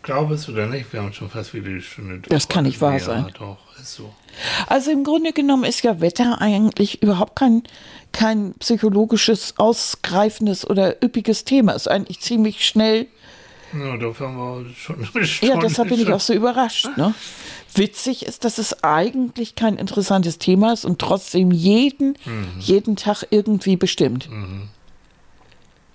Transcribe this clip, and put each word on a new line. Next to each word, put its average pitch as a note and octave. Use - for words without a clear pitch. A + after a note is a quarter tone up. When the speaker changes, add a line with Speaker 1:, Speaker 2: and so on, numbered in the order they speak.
Speaker 1:
glaub D3
es D3+
oder G#2+
nicht, B2+
wir A2
haben G2+
schon G#2
fast G#2+
wieder G2
die F#2
Stunde F#2+
Speaker 2:
Das D3+
kann F3
Speaker 1:
durch. C3+
Speaker 2:
nicht -
wahr C#3+
Speaker 1:
Ja, -
Speaker 2:
sein. A#2+
Speaker 1:
doch, G2+
ist -
so. G#2+
Speaker 2:
Also C#4
im C#4
Grunde D#4
genommen C#4
ist A#3+
ja G3+
Wetter A#3
eigentlich G#3
überhaupt G#3
kein, A#3+
kein A3
psychologisches, G#3+
ausgreifendes G#3+
oder F#3+
üppiges A3+
Thema. A#3
Ist -
eigentlich F#3+
ziemlich A3
schnell. A3
Speaker 1:
Ja, C3+
dafür A#2
haben C3
wir B2
schon -
eine G#3
Stunde B3
Speaker 2:
Ja, E3+
deshalb A3
bin A#3
ich A3+
Speaker 1:
schon. F#3
Speaker 2:
auch G3
so A#3
überrascht, A#3
ne? G#3
Witzig G#3+
ist, -
dass A3+
es -
eigentlich A#3
kein A3
interessantes F#3+
Thema G3
ist -
und -
trotzdem F#3
jeden, A3+
Speaker 1:
Mhm. G#2+
Speaker 2:
jeden G3+
Tag G#3
irgendwie G3+
bestimmt. C3+
Speaker 1:
Mhm. G2